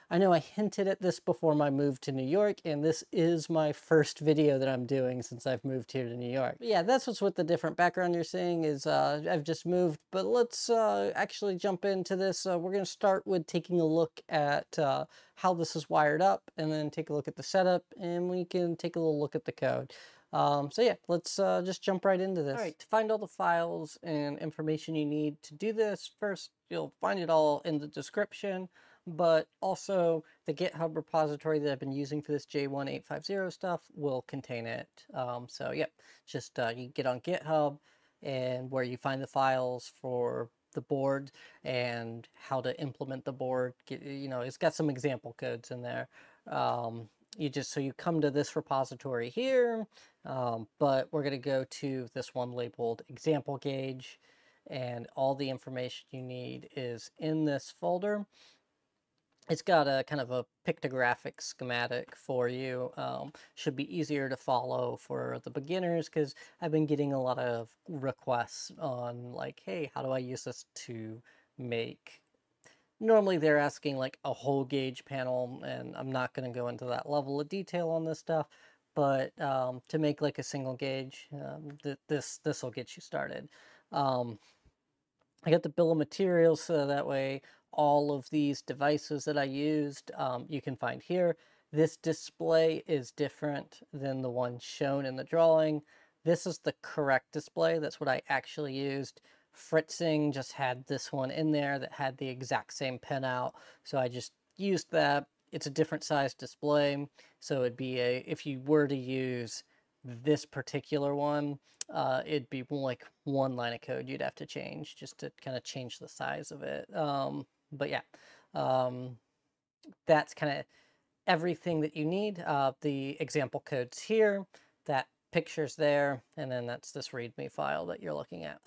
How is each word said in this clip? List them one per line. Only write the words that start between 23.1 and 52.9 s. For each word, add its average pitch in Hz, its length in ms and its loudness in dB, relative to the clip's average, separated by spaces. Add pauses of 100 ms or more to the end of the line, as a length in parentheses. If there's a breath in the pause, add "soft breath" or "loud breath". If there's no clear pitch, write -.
all 214 80 2
the 208 80 -6
files 170 760 0
and 147 360 -2
information 156 560 -2
you 151 120 2
need 151 380 -2
to 151 100 -20
do 208 180 -2
this, 208 460 -2
first, 202 320 -4 (180)
you'll 156 320 -6
find 196 200 0
it 165 100 0
all 151 300 6
in 156 180 0
the 147 80 -8
description, 185 800 -4 (380 soft breath)
but 165 400 4 (140)
also 175 640 2 (200 soft breath)
the 165 80 -2
GitHub 160 440 -2
repository 156 640 2
that 147 100 2
I've 135 80 -2
been 135 140 -4
using 143 280 -2
for 147 120 -4
this 143 120 -2
J 143 220 -2
one 139 220 -4
eight 139 180 -8
five 151 180 -6
zero 190 260 -2
stuff 175 320 -4 (120)
will 143 280 -2
contain 123 440 -8
it. 117 220 -6 (260)
Um, 123 340 -4
so 127 220 -6
yep, 147 220 -4 (340 loud breath)
just, - 320 -8
uh, 117 160 0
you 123 140 -10
get 139 180 -2
on 127 140 0
GitHub, 151 580 0 (420 soft breath)
and 127 480 -4
where 131 160 0
you 123 120 -6
find 135 260 -4
the 135 60 -8
files 131 640 0 (100)
for 123 480 -2 (240)
the 135 80 -6
board 135 480 0 (320 loud breath)
and 120 720 -4
how - 260 -4
to 127 200 -4
implement 135 440 -6
the 139 80 -6
board, 127 420 -2 (120)
get, 131 160 -10
you 139 260 -10
know, 127 120 -4
it's 127 180 -8
got 160 160 2
some 156 160 2
example 127 480 -2
codes 120 320 -6
in 123 120 -10
there. 123 260 -6 (400 loud breath)
Um, 120 600 -2 (300)
you 147 120 0
just, 127 200 -4
so 147 100 -4
you 135 120 -2
come 165 300 0
to 143 80 4
this 139 260 0
repository 131 720 -2
here, 233 580 2 (380 soft breath)
um, 123 420 -2 (120)
but 135 340 4
we're 151 100 0
gonna 139 140 0
go 131 280 0
to 131 500 -6
this - 200 -6
one 123 160 -2
labeled 120 580 -4